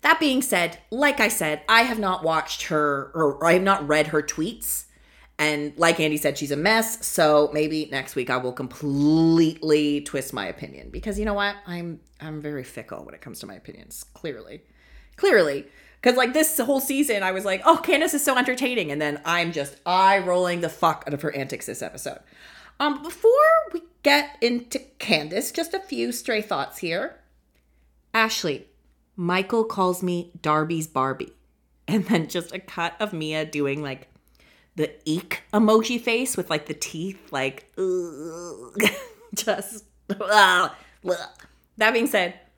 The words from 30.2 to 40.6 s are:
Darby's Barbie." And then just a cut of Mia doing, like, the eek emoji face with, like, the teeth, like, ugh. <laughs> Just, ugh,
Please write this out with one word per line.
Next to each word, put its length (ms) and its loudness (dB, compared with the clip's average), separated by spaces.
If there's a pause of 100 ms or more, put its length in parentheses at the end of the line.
Darby's 480 0
Barbie." 460 -4 (520)
And 200 0
then 200 0
just 260 -8
a 60 -10
cut 400 -8
of 140 -4
Mia 320 -4
doing, 360 -4
like, 280 -10 (640)
the 160 -2 (140)
eek 380 -4 (100)
emoji 480 4
face 360 -2
with, 140 -6
like, 160 -4
the 80 -8
teeth, 560 -10
like, 480 -6
ugh. 1040 -6 (240)
<laughs> 280 -20
Just, 500 -6 (260)
ugh, 640 4 (320)